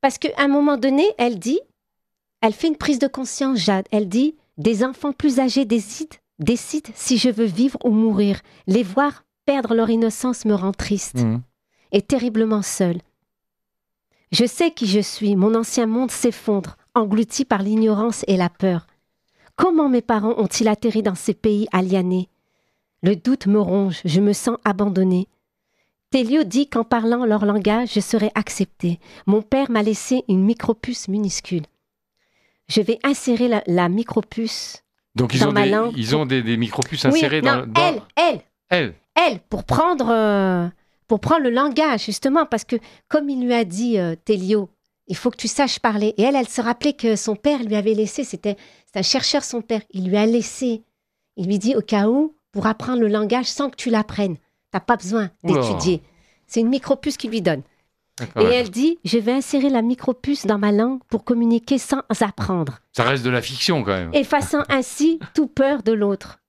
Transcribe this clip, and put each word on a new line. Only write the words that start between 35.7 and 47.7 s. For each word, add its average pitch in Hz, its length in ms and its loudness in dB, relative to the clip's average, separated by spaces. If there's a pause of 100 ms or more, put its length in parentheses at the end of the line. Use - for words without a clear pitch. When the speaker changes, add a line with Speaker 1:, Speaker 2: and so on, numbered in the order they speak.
Speaker 1:
langue 226 260 0
Speaker 2:
ils 110 140 -4
Speaker 1:
pour 151 100 2
Speaker 2:
ont 147 40 -2
des, 131 160 0
des 113 140 0
micropuces 120 480 -4
Speaker 1:
Oui, 143 140 6
Speaker 2:
insérées 156 240 2
Speaker 1:
non, 262 160 2
Speaker 2:
dans, 247 100 -6
dans 339 140 2
Speaker 1:
elle, 320 200 0 (140)
elle, 311 260 2 (280)
Speaker 2:
Elle. 147 240 0 (220)
Speaker 1:
elle, 302 260 2
pour - 240 -8
prendre, 294 440 2
euh, 196 580 2 (400)
pour 214 120 0
prendre 311 240 2
le 247 60 2
langage, 262 560 0
justement, 285 400 0
parce 226 180 -4
que - 140 -4 (320)
comme 302 200 0
il 254 140 -2
lui 247 100 0
a 233 120 2
dit, 214 320 -2
euh, 165 260 -2
Télio, « 202 460 0 (380)
Il - 100 -6
faut 247 140 -2
que - 60 -14
tu 226 120 -6
saches - 300 0
parler. » 214 380 0
Et 190 60 2
elle, 269 140 2
elle 247 100 0
se - 140 -6
rappelait 240 320 -2
que 226 240 0
son 214 180 -4
père 285 280 0
lui 214 120 -2